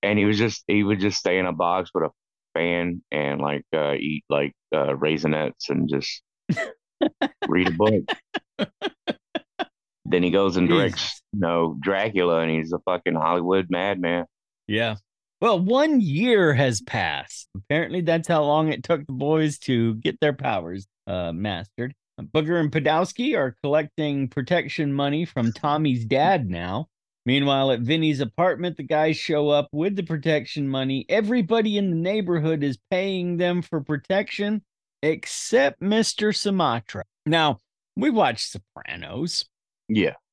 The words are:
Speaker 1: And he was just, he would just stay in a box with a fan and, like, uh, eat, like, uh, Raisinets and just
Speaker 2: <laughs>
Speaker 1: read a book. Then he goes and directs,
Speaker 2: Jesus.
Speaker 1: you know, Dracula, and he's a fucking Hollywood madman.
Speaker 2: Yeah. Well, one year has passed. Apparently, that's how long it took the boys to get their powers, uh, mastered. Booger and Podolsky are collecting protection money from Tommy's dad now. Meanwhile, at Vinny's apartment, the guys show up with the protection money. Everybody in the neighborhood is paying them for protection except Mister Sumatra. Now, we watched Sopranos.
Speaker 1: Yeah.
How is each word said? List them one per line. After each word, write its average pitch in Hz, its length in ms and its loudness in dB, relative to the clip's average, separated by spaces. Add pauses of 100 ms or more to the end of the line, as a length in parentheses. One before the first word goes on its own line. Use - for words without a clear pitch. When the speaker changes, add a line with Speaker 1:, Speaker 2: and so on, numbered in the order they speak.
Speaker 1:
And 104 160 0
he 101 80 4
was 104 140 2
just, 113 280 -2
he 104 160 2
would 101 160 2
just 98 200 0
stay 92 180 0
in 92 80 2
a 87 80 -2
box 87 400 -2
with 82 120 0
a 76 40 -2 (460)
fan 87 560 -2
and, 73 280 -2
like, 71 260 -4 (100)
uh, 73 180 0
eat, 76 340 -4
like, 71 260 0 (200)
uh, 71 220 2
Raisinets 76 760 -2
and 73 180 0
just 69 360 -4 (260)
Speaker 2:
<laughs> - 1000 -4
Speaker 1:
read 90 200 2
a 90 40 0
book. 101 320 2 (2000)
Then 90 180 2
he 90 80 2
goes 92 260 2
and 92 100 4
directs, 98 360 2
Speaker 2:
Jesus. - 180 -10 (120)
Speaker 1:
you 104 80 -4
know, 85 400 0
Dracula, 95 580 2
and 82 100 0
he's 80 240 -2
a 82 60 -2
fucking 90 340 -2
Hollywood 87 560 2
madman. 87 560 0 (420)
Speaker 2:
Yeah. 110 280 -2 (440)
Well, 208 200 2
one 262 420 4
year 185 540 4
has 123 260 2
passed. 78 720 -6
Apparently, 151 460 -2
that's 165 260 0
how 160 160 2
long 156 260 4
it - 140 -4
took 151 220 0
the 139 80 -10
boys 151 460 0
to 117 360 2
get - 240 -4
their 147 140 2
powers, 98 540 -4 (180)
uh, 90 260 -4
mastered. 104 640 -6 (260)
Booger 156 400 0
and 151 120 0
Podolsky 175 680 0
are 131 240 0
collecting 147 680 -2
protection 143 640 -2
money 143 320 0
from 117 280 -2
Tommy's 143 520 0
dad 139 440 2
now. 90 380 -4 (420)
Meanwhile, 135 440 2
at 117 80 -2
Vinny's 151 400 0
apartment, 165 540 -2
the - 60 -12
guys 156 340 0
show 147 340 0
up 147 220 2
with 175 240 -2
the 196 60 -4
protection 151 680 -2
money. 135 420 -2
Everybody 220 680 0
in 196 140 0
the 170 40 0
neighborhood 165 680 0
is 139 160 -2 (100)
paying 185 480 -2
them 175 240 0
for 160 200 -4
protection 202 840 -2 (400)
except - 760 0
Mister 214 540 0
Sumatra. 143 680 -2 (240)
Now, 156 320 2 (360)
we 254 140 0
watched 175 400 0
Sopranos. - 960 -8 (420)
Speaker 1:
Yeah. 101 280 2 (180)